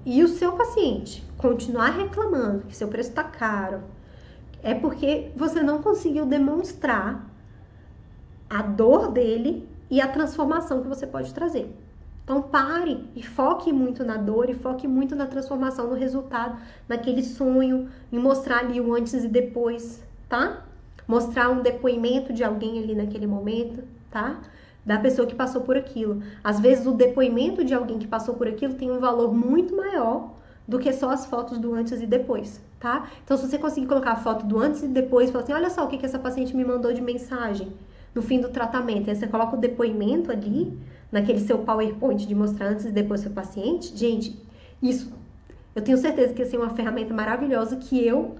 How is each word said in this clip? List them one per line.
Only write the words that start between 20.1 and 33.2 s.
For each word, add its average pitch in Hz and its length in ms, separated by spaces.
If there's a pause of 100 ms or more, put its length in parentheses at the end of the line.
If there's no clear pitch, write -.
tá? 269 360 (420)
Mostrar 233 440
um 254 120
depoimento 247 680
de 226 100
alguém 220 400
ali 214 140
naquele 208 320
momento, 226 560 (260)
tá? 233 300 (440)
Da 208 140
pessoa 247 280
que - 100
passou 254 240
por 254 160
aquilo. 220 440 (220)
Às 208 160
vezes, 247 260
o 262 80
depoimento 254 720
de 262 100
alguém 226 220
que 208 120
passou - 260
por 240 140
aquilo 262 260
tem 254 160
um 254 80
valor 233 340
muito 285 440
maior 339 580 (320)
do 247 140
que 269 120
só 262 180
as 269 160
fotos 240 320
do 233 160
antes 226 280
e 226 60
depois, 247 520 (200)
tá? 247 280 (160)